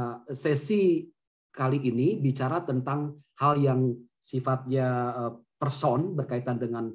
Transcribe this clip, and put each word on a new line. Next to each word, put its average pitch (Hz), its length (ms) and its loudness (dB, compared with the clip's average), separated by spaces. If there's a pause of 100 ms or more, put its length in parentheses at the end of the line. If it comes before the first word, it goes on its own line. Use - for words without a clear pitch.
(340)
sesi 165 760 2 (440)
kali 139 280 0
ini 131 360 2
bicara 135 480 0
tentang 143 560 -4 (160)
hal 143 240 4
yang 131 320 4 (240)
sifatnya, 131 680 -2 (260)
eh, 120 200 -6 (220)
person 151 640 0
berkaitan 123 420 -4
dengan, 113 360 -4